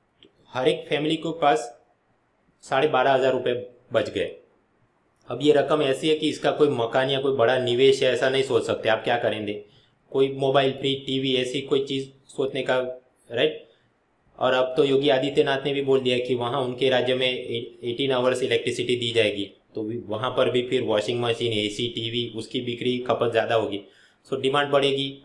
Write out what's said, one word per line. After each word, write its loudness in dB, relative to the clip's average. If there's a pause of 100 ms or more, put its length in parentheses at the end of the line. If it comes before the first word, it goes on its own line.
(520)
हर 0
एक 0
family -2
के -6
पास 2 (1000)
साढ़े 2
बारह 4
हज़ार 2
रुपये -2 (380)
बच 0
गए। -4 (920)
अब -8
ये 8
रकम 2
ऐसी 0
है 4
कि 0
इसका -2
कोई 4
मकान 0
या -2
कोई 0
बड़ा 4
निवेश 4
है 4
ऐसा 2
नहीं 2
सोच 0
सकते। -2
आप 2
क्या 0
करेंगे? -4 (500)
कोई 2
mobile 2
free, -2 (120)
टीवी, -2
ऐसी -2
कोई 0
चीज़ -6 (280)
सोचने -4
का, 0 (520)
right? -2 (720)
और 2
अब 2
तो 4
योगी 2
आदित्यनाथ 2
ने -2
भी -2
बोल 2
दिया 0
कि -2
वहाँ -2
उनके -2
राज्य 2
में 0
एटीन -4
आवर्स 0
electricity -2
दी -4
जाएगी, 0 (240)
तो -6
भी -6
वहाँ -6
पर 2
भी 0
फिर 0
washing 0
machine, -2
एसी, -2
टीवी, -6 (100)
उसकी -8
बिक्री -4 (100)
खपत 0
ज़्यादा 2
होगी। -2 (500)
So -4
demand 0
बढ़ेगी, 0 (160)